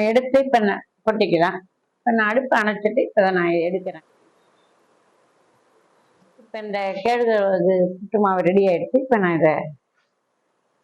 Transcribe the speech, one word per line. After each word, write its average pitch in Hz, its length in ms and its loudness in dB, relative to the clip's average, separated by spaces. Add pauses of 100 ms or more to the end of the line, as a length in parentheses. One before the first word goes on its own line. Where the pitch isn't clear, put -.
எடுத்து 254 360 0
இப்ப 262 200 2
ந-, 196 220 -2 (200)
கொட்டிக்கலாம். 190 560 0 (320)
இப்ப - 220 -4
நான் 214 180 0
அடுப்பை 262 280 -2
அணைச்சிட்டு 214 440 -2
இப்ப - 180 -2
இதை 190 120 4
நான் 175 280 0
எடுக்கிறேன். 180 460 -6 (2250)
இப்ப - 200 -20
இந்த 208 220 -8 (160)
கேழ்வரகு 196 800 2 (120)
புட்டு 185 320 -6
மாவு 190 220 2
ரெடி 190 240 2
ஆயிடுச்சு. 175 340 0
இப்ப 254 180 0
நான் 175 200 0
இதை 156 160 4 (1300)